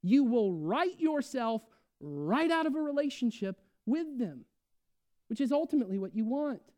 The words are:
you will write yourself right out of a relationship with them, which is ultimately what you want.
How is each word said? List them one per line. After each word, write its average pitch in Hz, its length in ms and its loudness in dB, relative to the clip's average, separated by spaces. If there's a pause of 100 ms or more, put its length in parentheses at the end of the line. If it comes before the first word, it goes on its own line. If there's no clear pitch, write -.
you 247 220 6
will 220 300 4
write 226 460 0
yourself 262 640 -2 (340)
right 151 520 0
out 320 140 2
of 285 100 0
a 311 60 -2
relationship 277 800 -2 (260)
with 302 340 -2
them, 151 260 -6 (800)
which 226 140 -4
is 254 100 0
ultimately 285 460 0
what 190 160 -4
you 220 120 0
want. 269 360 -2 (160)